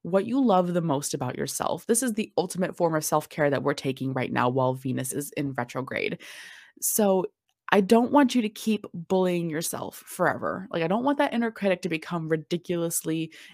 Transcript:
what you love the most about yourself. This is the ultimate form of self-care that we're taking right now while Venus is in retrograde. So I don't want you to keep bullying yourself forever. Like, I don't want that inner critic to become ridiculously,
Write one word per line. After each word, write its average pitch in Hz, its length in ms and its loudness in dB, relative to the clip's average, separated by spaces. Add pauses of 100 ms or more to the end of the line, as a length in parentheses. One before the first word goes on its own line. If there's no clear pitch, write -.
what 190 240 0
you 254 180 0
love 185 300 4
the 175 80 2
most 147 320 -2
about 135 240 -4
yourself. - 480 -4
This 240 160 2
is 247 120 -2
the - 240 -4
ultimate 180 380 -2
form 165 200 2
of 156 100 0
self-care 151 460 0
that 135 120 0
we're 143 100 0
taking 131 400 -4
right 127 180 -2
now 123 180 2
while 131 240 2
Venus 131 380 -4
is 143 200 -6
in 139 220 -4
retrograde. 127 680 -4 (640)
So 190 440 2 (440)
I 202 120 8
don't 226 320 6
want 277 200 6
you 247 100 2
to 208 60 -2
keep 208 440 -2
bullying 175 560 0
yourself 151 480 -6
forever. - 760 -2
Like, 165 120 -2
I 165 40 0
don't 220 160 0
want 285 140 0
that 285 160 0
inner 233 180 0
critic 190 300 0
to 180 80 -4
become 160 400 -4
ridiculously, 165 1040 -2 (200)